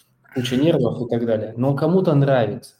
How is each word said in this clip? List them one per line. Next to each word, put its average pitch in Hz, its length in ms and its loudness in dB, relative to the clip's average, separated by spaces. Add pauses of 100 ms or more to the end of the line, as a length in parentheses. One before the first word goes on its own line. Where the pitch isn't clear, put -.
(340)
Куча 127 220 -4
нервов 127 500 0
и - 20 -12
так 120 160 -2
далее. 110 320 -2
Но 135 200 0
кому-то 170 400 2
нравится. 127 640 0